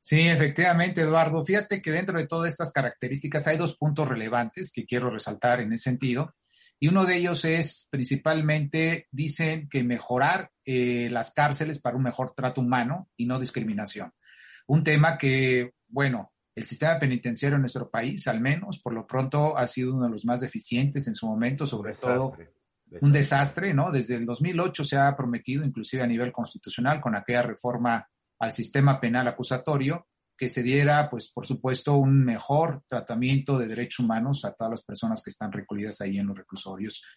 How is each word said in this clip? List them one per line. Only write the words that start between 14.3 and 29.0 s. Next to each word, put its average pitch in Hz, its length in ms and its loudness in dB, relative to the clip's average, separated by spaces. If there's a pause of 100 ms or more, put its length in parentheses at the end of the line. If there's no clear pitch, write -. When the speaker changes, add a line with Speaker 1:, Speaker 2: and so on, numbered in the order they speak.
Speaker 1:
Un 147 180 4
tema 151 340 4
que, 131 560 2 (140)
bueno, 131 440 -2 (240)
el 113 100 -8
sistema 151 340 0
penitenciario 127 560 0
en 139 60 4
nuestro 123 280 -2
país, 120 380 -4
al 113 120 0
menos, 160 400 -2
por 117 140 -6
lo 113 120 -6
pronto, 143 520 0
ha 123 100 2
sido 127 260 -2
uno 127 120 0
de 117 60 0
los 107 140 -6
más 123 160 0
deficientes 135 680 -2
en 110 80 -2
su 113 120 -6
momento, 123 380 -2
sobre 107 260 -6
Speaker 2:
Desastre, 123 240 0
Speaker 1:
todo 131 160 0
Speaker 2:
desastre. - 720 -20
Speaker 1:
un 143 100 8
desastre, 143 600 2
¿no? 156 180 2
Desde 123 240 0
el 117 100 -4
dos 120 160 -4
mil 170 180 0
ocho 175 240 -2
se 139 140 -2
ha 139 180 4
prometido, 127 500 -4
inclusive 127 380 -4
a 120 40 0
nivel 120 240 0
constitucional, 127 720 -4
con 113 140 -2
aquella 120 280 0
reforma 117 640 -2 (320)
al 117 140 -2
sistema 139 480 2